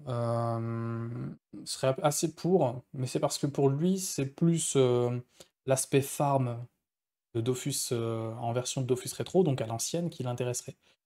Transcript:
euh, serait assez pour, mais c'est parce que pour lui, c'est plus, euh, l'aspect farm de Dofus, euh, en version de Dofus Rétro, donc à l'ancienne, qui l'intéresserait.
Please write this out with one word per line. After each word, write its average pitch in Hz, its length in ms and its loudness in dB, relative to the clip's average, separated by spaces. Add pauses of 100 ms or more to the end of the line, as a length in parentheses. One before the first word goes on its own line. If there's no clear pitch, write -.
euh, 117 1000 -2 (560)
serait - 380 0
assez 156 320 0
pour, 151 480 2 (120)
mais 131 140 -4
c'est - 120 -2
parce 139 180 0
que - 100 -2
pour 139 220 4
lui, 175 300 2
c'est 147 260 -4
plus, 170 500 2
euh, 123 420 4 (500)
l'aspect 131 340 2
farm 131 640 0 (680)
de 117 60 0
Dofus, 127 500 -2
euh, 113 440 -2
en 120 160 -4
version 123 300 -2
de 123 60 -2
Dofus 127 280 0
Rétro, 175 280 2
donc 135 180 2
à 110 60 -4
l'ancienne, 160 420 -4
qui 143 140 -8
l'intéresserait. 123 520 -2 (300)